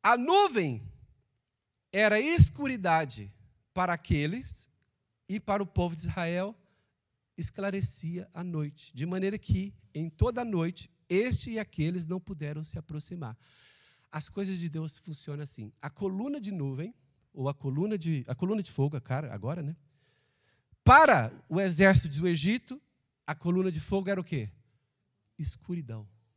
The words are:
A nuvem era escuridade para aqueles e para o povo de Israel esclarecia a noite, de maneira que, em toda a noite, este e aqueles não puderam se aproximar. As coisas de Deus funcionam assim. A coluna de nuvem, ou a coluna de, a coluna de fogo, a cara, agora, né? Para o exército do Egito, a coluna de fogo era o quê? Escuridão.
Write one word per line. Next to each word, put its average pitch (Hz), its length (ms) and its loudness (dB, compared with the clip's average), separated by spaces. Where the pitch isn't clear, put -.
A 233 120 6
nuvem 240 680 2
era 208 280 4
escuridade 185 1120 2
para - 200 0
aqueles 165 760 -4
e 196 120 -6
para 202 240 -2
o - 20 -4
povo 175 300 -2
de 160 60 -12
Israel 180 540 -4
esclarecia 180 960 -6
a 175 100 -10
noite, 151 500 -8
de 131 120 -6
maneira 190 340 -4
que, 190 340 -2
em 160 160 -6
toda 233 320 0
a 240 40 -4
noite, 175 460 -4
este 233 440 0
e 220 80 -4
aqueles 175 460 -4
não 180 140 -6
puderam 151 460 -10
se 175 120 -12
aproximar. 151 600 -12
As 151 160 -8
coisas 190 320 -6
de 170 80 -4
Deus 156 300 -8
funcionam 147 460 -12
assim. 113 280 -14
A 147 80 -10
coluna 208 520 -6
de 202 100 -8
nuvem, 151 420 -6
ou 135 140 -4
a 143 60 -2
coluna 156 440 -4
de, 156 300 -4
a 120 80 -4
coluna 202 260 -2
de - 80 -10
fogo, 143 280 -2
a 117 40 -6
cara, 135 320 -6
agora, 135 300 -6
né? 151 100 -6
Para 240 480 10
o 175 140 0
exército 175 580 6
do 180 80 0
Egito, 202 540 -2
a 151 80 -6
coluna 180 380 0
de 156 80 -4
fogo 196 300 -4
era 196 100 0
o 170 40 -6
quê? 113 280 -6
Escuridão. 127 680 -10